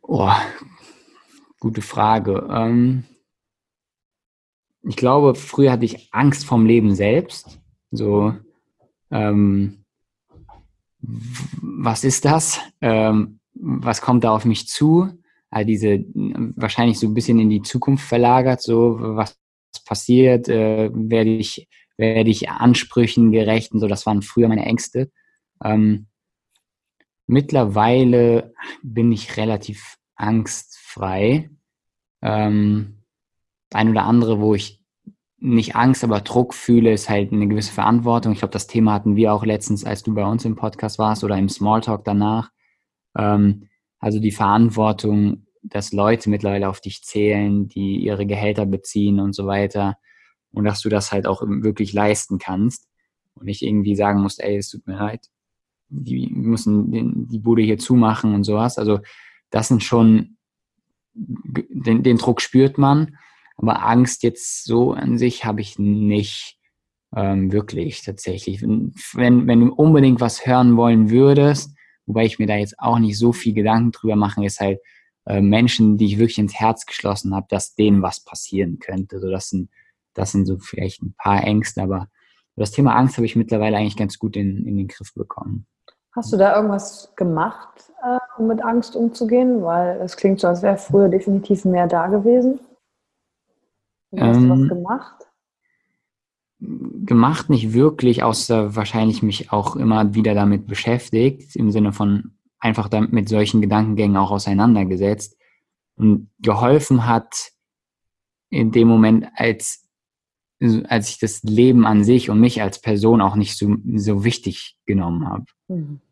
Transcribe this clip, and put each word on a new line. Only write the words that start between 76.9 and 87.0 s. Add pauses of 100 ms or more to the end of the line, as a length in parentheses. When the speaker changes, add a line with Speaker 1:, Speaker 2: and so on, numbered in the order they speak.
Speaker 1:
habe,
dass
denen
was
passieren
könnte.
So,
das
sind, (440)
das
sind
so
vielleicht
ein
paar
Ängste,
aber (480)
das
Thema
Angst
habe
ich
mittlerweile
eigentlich
ganz
gut
in,
in
den
Griff
bekommen. (460)
Speaker 2:
Hast
du
da
irgendwas